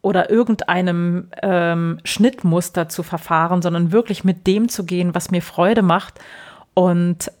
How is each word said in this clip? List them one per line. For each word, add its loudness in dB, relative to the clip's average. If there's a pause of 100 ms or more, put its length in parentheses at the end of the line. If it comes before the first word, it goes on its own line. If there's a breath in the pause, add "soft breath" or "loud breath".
oder 2
irgendeinem, 0 (120)
ähm, 0
Schnittmuster 0
zu -8
verfahren, -2
sondern 0
wirklich 0
mit 0
dem 2
zu -6
gehen, -2
was -4
mir 0
Freude 2
macht 0 (560 loud breath)
und 2